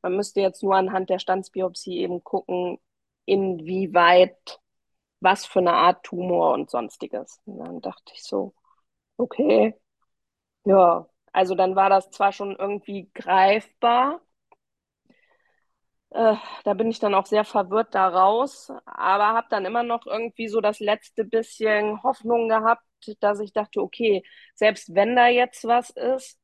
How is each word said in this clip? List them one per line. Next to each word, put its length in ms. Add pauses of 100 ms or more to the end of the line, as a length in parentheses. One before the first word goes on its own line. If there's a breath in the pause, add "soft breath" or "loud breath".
Man 120
müsste 260
jetzt 200
nur 140
anhand 340
der 100
Stanzbiopsie 800
eben 240
gucken, 560 (460)
inwieweit, 1300 (640)
was 240
für 140
eine 140
Art 300
Tumor 500
und 180
sonstiges. 720
Und 140
dann 220
dachte 340
ich 80
so, 300 (640)
„Okay, 580 (920)
ja.“ 420 (260)
Also 220
dann 200
war 140
das 220
zwar 220
schon 220
irgendwie 580
greifbar, 1080 (1900)
äh, 240 (280 loud breath)
da 100
bin 160
ich 100
dann 160
auch 100
sehr 200
verwirrt 500
da 120
raus, 640 (140)
aber 480
hab 160
dann 160
immer 180
noch 220
irgendwie 420
so 140
das 180
letzte 460
bisschen 760
Hoffnung 460
gehabt, 340 (360)
dass 200
ich 140
dachte, 280
„Okay, 420 (320 soft breath)
selbst 400
wenn 200
da 120
jetzt 380
was 260
ist 520